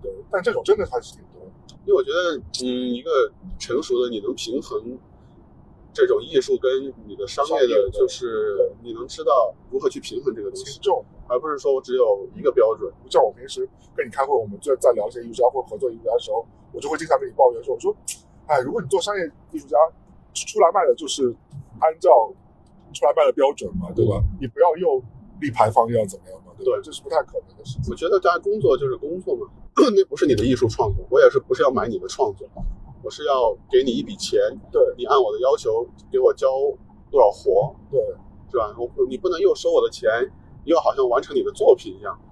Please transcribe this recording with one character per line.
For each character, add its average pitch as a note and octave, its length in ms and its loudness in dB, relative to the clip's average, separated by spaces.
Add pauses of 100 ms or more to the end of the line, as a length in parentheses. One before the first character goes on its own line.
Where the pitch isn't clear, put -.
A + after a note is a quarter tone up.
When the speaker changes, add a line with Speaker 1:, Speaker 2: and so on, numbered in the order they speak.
Speaker 1:
对， - 100 -8 (160)
但 F#3 140 -2
这 A#4 100 0
种 - 120 -2
真 G4+ 120 4
的 F#3+ 100 -4
还 - 140 -4
是 - 120 -20
挺 - 100 -20 (100)
多 - 100 -20
的。 - 340 -20 (100)
Speaker 2:
因 G3+ 60 2
为 - 20 6
我 C#3 80 4
觉 C3+ 80 -6
得， E3+ 260 -2 (280)
嗯， B2 300 -4
一 B2 60 -8
个 D#3+ 100 -8 (500)
成 A#2+ 200 -4
熟 B2+ 220 -2
的， B2 80 -2
你 A2 100 -6
能 G#2+ 140 -6
平 A#2 260 -8
衡 A#2+ 380 -10 (960)
这 C#3 140 2
种 A2+ 160 2
艺 D3 180 0
术 C3 160 -2
跟 C3 360 -2 (140)
你 G2+ 80 -16
的 G2 140 -8
商 - 160 -2
业 D#3 80 -4
的， C#3+ 60 0
Speaker 1:
商 B2+ 100 4
业 A2+ 60 0 (100)
的， G2 60 -4
Speaker 2:
就 B2+ 180 2
是 A2 640 -2 (100)
你 A#2 120 -12
能 A#2+ 120 -10
知 D#3+ 160 -14
道 D3+ 320 2 (160)
如 C3 80 -4
何 C3+ 120 -2
去 C#3 100 -12
平 - 240 -10
衡 A2+ 100 -2
这 A2 80 -10
个 G2+ 80 -8
东 F#2 60 -14
西， G2 80 -12
Speaker 1:
轻 - 180 -14
重。 - 220 0 (240)
Speaker 2:
而 B2 100 0
不 D#3 100 -6
是 C#3+ 100 -6
说 C#3 160 0
我 C3 60 0
只 B2+ 160 -6
有 G#2 380 2
一 - 80 -14
个 C#3+ 100 2
标 A2 240 4
准。 F#2+ 160 -8 (160)
Speaker 1:
像 - 140 4
我 - 100 2
平 B2+ 160 -18
时 C3 200 -8 (280)
跟 - 100 -4
你 A2+ 40 -14
开 C3+ 140 -2
会， C#3 100 0
我 A2+ 100 0
们 G2 160 -12
就 C#3 160 0
在 C3 160 4
聊 G#2+ 160 -2
一 - 20 -6
些 A#2+ 120 -12
艺 A#2 100 -14
术 A#2 100 0
家 B2+ 60 6
或 C3 140 -2
合 G#2+ 160 -10
作 B2+ 120 -2
艺 A#2 60 -12
术 A#2 80 -20
家 A2 80 -2
的 A#2+ 60 2
时 A2+ 120 -6
候， A2 160 -4 (260)
我 - 80 -12
就 C#3+ 100 -8
会 D#3 80 -2
经 D#3+ 80 -8
常 C#3+ 120 2
跟 C3+ 100 -6
你 A#2+ 80 -12
抱 B2+ 160 4
怨 A2+ 100 -10
说， C3 120 -2
我 A2+ 60 -8
说 G3+ 140 -2 (520)
，“哎， C#3+ 140 2
如 C3+ 120 -4
果 A3+ 100 -2
你 D3+ 60 -10
做 F3+ 120 0
商 G3+ 160 -4
业 E3+ 140 -4 (220)
艺 D#4+ 60 -10
术 - 80 -14
家， - 100 -2 (580)
出 - 260 -6
来 E3+ 120 6
卖 F#3+ 140 2
的 B2 80 4
就 D3+ 140 -8
是 B2 260 -2 (460)
按 D#3+ 200 0
照 - 100 4 (800)
出 D3+ 140 -2
来 D3 100 4
卖 D#3 80 4
的 C3 80 4
标 C#3 220 2
准 G2+ 160 -10 (100)
嘛， - 160 -10
对 A2+ 100 4
吧？ G2 140 0
Speaker 2:
嗯。 G#2+ 220 0
Speaker 1:
你 C3 40 -6
不 B2 140 -4
要 E3 160 6
又 D3+ 260 0 (380)
立 D3 100 -4
牌 A2 200 2
坊 A#2 180 4
又 A#2 100 0
要 G#2+ 60 2
怎 F#2+ 160 -10
么 - 80 -20
样 F#2 160 -18
嘛， - 140 -20
对 - 80 -4
吧？ A#2+ 100 0
Speaker 2:
对。 - 60 -6
Speaker 1:
这 - 100 -16
是 - 80 -14
不 - 80 -14
太 - 140 -2
可 - 160 -8 (100)
能 - 80 -20
的 - 80 -20
事 - 160 -10
情。” - 100 -4
Speaker 2:
我 F4+ 60 -6
觉 E3 120 -4
得 F#3+ 120 4
大 F#3 120 2
家 F3 60 0
工 G3+ 220 -2
作 C#3+ 160 2
就 C#3 100 -4
是 B2+ 100 -4
工 D#3+ 260 -8
作 C#3+ 140 -4
嘛， G#2+ 100 -10 (260)
<clears throat> A#3+ 240 4
那 F#3+ 80 6
不 - 120 -6
是 - 100 2
你 C#3 80 4
的 G#2 100 0
艺 B2+ 100 2
术 A#2 140 0
创 - 260 0
作， - 140 -6
我 C3 100 4
也 C3 120 10
是 C3+ 80 0
不 - 160 0
是 C#3 80 0
要 C#3 80 4
买 A2+ 180 -2
你 A#2 100 -4
的 - 100 -10
创 - 280 -2
作， - 100 -16 (560)
我 G#2+ 80 -8
是 D3+ 140 -12
要 B2+ 320 2 (140)
给 C3 120 6
你 C3+ 80 0
一 A#2+ 120 -2
笔 G#2+ 140 -8
钱， - 220 -2 (320)
Speaker 1:
对。 D#3 120 4 (160)
Speaker 2:
你 A#2+ 80 -6
按 C#3 100 2
我 A#2 160 2
的 G#2+ 80 -6
要 C3+ 160 2
求 A#2+ 320 -2 (220)
给 C3 80 0
我 A#2+ 160 6
交 C3+ 140 0 (640)
多 C#3+ 120 2
少 - 80 8
活， - 440 0 (160)
Speaker 1:
对。 C3+ 80 0 (520)
Speaker 2:
是 C3 80 -2
吧？ G#2+ 180 -4
我， A#2+ 140 -6 (180)
你 C4 80 -8
不 - 140 -4
能 F3 100 -4
又 F#3 140 4
收 E3+ 180 -2
我 D3 80 4
的 - 100 2
钱， A2+ 200 -2 (540)
又 D#3+ 140 -4
好 A#2 160 0
像 C3 140 0
完 A#2+ 140 0
成 D3 120 -12
你 B2 80 0
的 G2+ 100 -4
作 - 220 6
品 F#2+ 240 -6
一 G#2 40 -18
样。 G2 180 -12 (120)